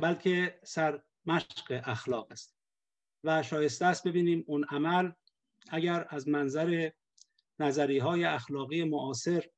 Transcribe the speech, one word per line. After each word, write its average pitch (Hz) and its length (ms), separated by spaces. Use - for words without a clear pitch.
بلکه 175 600
سرمشق - 1200
اخلاق 120 460
است - 240
و 160 200
شایسته 151 420
است 180 220
ببینیم 170 400
اون 147 160
عمل 170 480
اگر 165 400
از 143 180
منظر 156 600
نظریه‌های 143 640
اخلاقی 143 600
معاصر 147 760